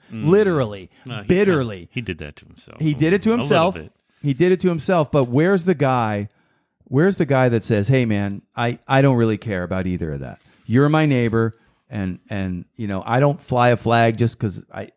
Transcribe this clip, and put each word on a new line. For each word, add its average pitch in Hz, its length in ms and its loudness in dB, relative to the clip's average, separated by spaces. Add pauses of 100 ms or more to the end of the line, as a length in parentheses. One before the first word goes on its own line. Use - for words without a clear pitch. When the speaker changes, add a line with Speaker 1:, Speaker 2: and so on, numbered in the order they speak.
(120)
Speaker 1:
Mm. 117 160 -4
Speaker 2:
literally, 147 600 2 (160)
Speaker 1:
No, 117 160 -12
he 101 60 -16
Speaker 2:
bitterly. 151 520 0
Speaker 1:
kinda, 82 140 -20
he 127 80 -8
did 95 180 -8
that 73 180 -14
to - 80 -20
himself. - 340 -20
Speaker 2:
He 151 160 0
did 156 180 2
it 202 100 2
to 214 60 2
Speaker 1:
A - 20 4
little 240 140 0
Speaker 2:
himself. 180 300 2
Speaker 1:
bit. 80 160 -14 (300)
Speaker 2:
He 143 120 0
did 175 180 2
it 185 100 2
to 180 80 2
himself. 165 420 0
But 139 140 2
where's 165 400 2
the 185 100 2
guy, 117 540 -2 (560)
where's 175 320 0
the 175 80 0
guy 131 240 2
that 117 140 0
says, 101 240 0
"Hey, 131 180 4
man, 101 360 -2 (140)
I, 120 320 -4
I 135 160 2
don't 135 120 4
really 113 220 2
care 95 260 -6
about 92 240 -4
either 85 260 -4
of 69 80 -8
that. 64 200 -16 (240)
You're 131 240 4
my 156 160 2
neighbor." 113 500 0 (340)
And, 95 300 -6 (100)
and, 95 360 -6 (100)
you 110 120 -8
know, 95 180 -6
I 117 140 0
don't 143 220 2
fly 123 280 0
a 120 80 2
flag 117 400 2
just 113 220 -2
'cause 98 340 -6
I, 104 240 -14